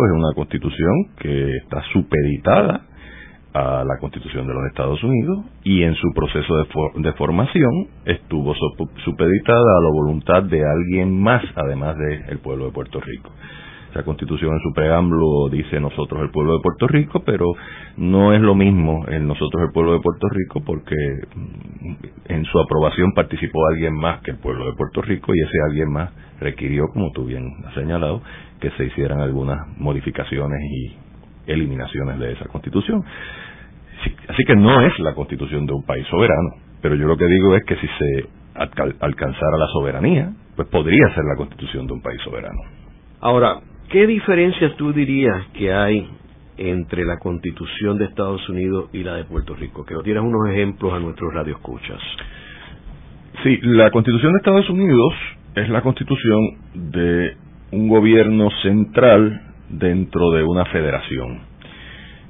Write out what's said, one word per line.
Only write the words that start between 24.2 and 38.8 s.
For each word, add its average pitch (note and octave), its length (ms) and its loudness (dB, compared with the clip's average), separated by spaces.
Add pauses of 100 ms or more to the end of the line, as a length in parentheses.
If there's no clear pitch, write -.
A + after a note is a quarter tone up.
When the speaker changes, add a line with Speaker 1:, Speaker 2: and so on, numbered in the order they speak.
Speaker 1:
que - 120 -10
el B1 40 -10
pueblo B1+ 300 -8
de B1+ 80 -6
Puerto - 260 -6
Rico - 340 -4
y E2+ 60 2
ese D#2 160 -2 (140)
alguien D2+ 200 -2
más D#2 200 -4 (280)
requirió, C#2+ 540 -4
como F2+ 200 -4
tú C2 120 -8
bien B1+ 260 -8 (160)
has - 60 -18
señalado, E2 480 -4 (400)
que C#2+ 120 -4
se C2+ 120 -4
hicieran C#2 360 -4
algunas C#2 380 -4 (200)
modificaciones C#2 840 -4 (100)
y - 800 -12
eliminaciones C2+ 680 -4
de B1 140 -6
esa - 160 -12
Constitución. - 540 -4 (1000)
Sí, - 100 -4 (140)
así - 160 -2
que C3+ 100 4
no A#2 280 8
es E3 160 2
la D#2 160 -2
Constitución C#2+ 500 -6
de C#2+ 80 -4
un C#2 140 -6
país C2+ 220 -4
soberano, F2 420 2 (320)
pero D2 120 2
yo D2 120 2
lo D#2+ 100 4
que E2+ 80 2
digo F#2 320 6
es G#2 80 2
que F2 120 -2
si D#2+ 100 -6
se C#2 400 -2 (280)
alca-, C#2 460 -4